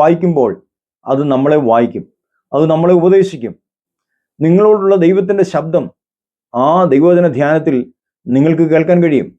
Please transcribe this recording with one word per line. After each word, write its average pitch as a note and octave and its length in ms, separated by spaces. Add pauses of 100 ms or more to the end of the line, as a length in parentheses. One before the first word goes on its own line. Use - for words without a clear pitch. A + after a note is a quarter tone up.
വായിക്കുമ്പോൾ D#3+ 500 (560)
അത് C3+ 160 (100)
നമ്മളെ C#3+ 260 (120)
വായിക്കും, A2+ 340 (480)
അത് D3 200
നമ്മളെ E3+ 280
ഉപദേശിക്കും. F3 540 (840)
നിങ്ങളോടുള്ള G3 540 (100)
ദൈവത്തിൻ്റെ F#3+ 480
ശബ്ദം D#3+ 320 (720)
ആ C3 140 (240)
ദൈവവചന F3 340 (120)
ധ്യാനത്തിൽ D3+ 380 (500)
നിങ്ങൾക്ക് D3+ 440
കേൾക്കാൻ D#3+ 340
കഴിയും. D3 240 (100)